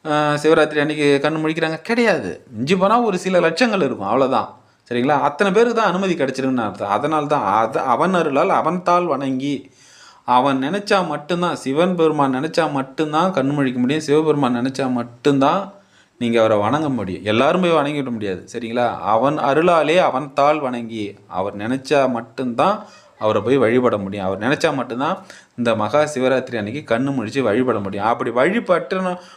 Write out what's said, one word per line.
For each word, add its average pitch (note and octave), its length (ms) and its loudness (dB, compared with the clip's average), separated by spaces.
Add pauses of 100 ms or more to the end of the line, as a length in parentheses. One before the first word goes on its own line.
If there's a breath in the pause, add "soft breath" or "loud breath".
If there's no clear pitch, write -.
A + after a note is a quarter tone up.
அஹ், D3+ 380 0
சிவராத்திரி D3+ 360 4
அன்னைக்கு D3 440 2
கண் D3+ 120 0
முழிக்கிறாங்க? D#3+ 460 -2
கிடையாது. G#3 720 -2
மிஞ்சி B2+ 260 0
போனா G3+ 240 4
ஒரு G3+ 180 0
சில F#3 220 0
லட்சங்கள் F3+ 440 0
இருக்கும், G#2 220 -4
அவ்வளவுதான். B2 500 0 (340 soft breath)
சரிங்களா? C3 300 0
அத்தனை F#3 320 0
பேருக்கு A3+ 280 2
தான் G#3 80 2
அனுமதி F3+ 260 0
கிடைச்சிருக்குன்னு C3 500 -2
அர்த்தம். G2+ 240 -6
அதனால D3 380 0
தான் C#3+ 180 0 (100)
அத-, A2 280 0
அவன் C#3 320 2
அருளால் D#3+ 340 2
அவன் E3+ 340 0
தாள் F3+ 220 2
வணங்கி, C3+ 680 -4 (540 loud breath)
அவன் C3 380 2
நினைச்சா G3 440 0
மட்டும்தான், D#3+ 500 -4
சிவன் E3 380 0
பெருமான் D#3 400 2
நினைச்சா D#3 380 -2
மட்டும்தான் D3+ 600 -2
கண் C3+ 180 0
முழிக்க C3+ 260 0
முடியும், C3+ 260 0
சிவபெருமான் D3 540 2
நினைச்சா C3 340 -2
மட்டும்தான் C#3 840 0 (460 soft breath)
நீங்க A#2 200 0
அவரை A2 200 6
வணங்க C#3+ 300 0
முடியும். F#2+ 360 -4
எல்லாரும் C3+ 360 2
போய் F3 100 2
வணங்கிட C#3+ 400 0
முடியாது. G#2 420 -6
சரிங்களா? A#2 460 -4
அவன் A#2 400 2
அருளாலே D#3 600 2
அவன் C#3+ 360 0
தாள் D3 240 2
வணங்கி, A2+ 680 -6
அவர் G2 300 -6
நினைச்சா C3 540 0
மட்டும்தான் C3 760 -2 (340 loud breath)
அவரை G#2+ 240 0
போய் B2 140 2
வழிபட A#2+ 420 2
முடியும். G2 280 -6
அவர் F#2+ 120 -2
நினைச்சா C#3+ 360 0
மட்டும்தான் C3+ 500 -4 (320 loud breath)
இந்த A#2 180 0
மகா G#2+ 280 0 (120)
சிவராத்திரி B2+ 420 0
அன்னைக்கு A2 280 -6
கண்ணு C3 280 -2
முழிச்சு B2 280 -4
வழிபட A#2 380 0
முடியும். G2+ 280 -4
அப்படி A#2+ 240 0
வழிபட்டணும், F3+ 840 -2 (200 loud breath)